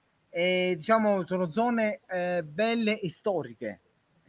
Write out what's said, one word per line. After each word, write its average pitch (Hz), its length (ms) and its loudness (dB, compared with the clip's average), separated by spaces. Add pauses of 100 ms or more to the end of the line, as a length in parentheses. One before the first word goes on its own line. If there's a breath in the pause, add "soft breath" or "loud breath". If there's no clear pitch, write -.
(280)
è, 180 480 0
diciamo, 208 480 4
sono 185 280 -2
zone, 226 560 0
eh, 180 340 -2
belle 214 580 0
e 180 80 -4
storiche, 127 720 -4 (480)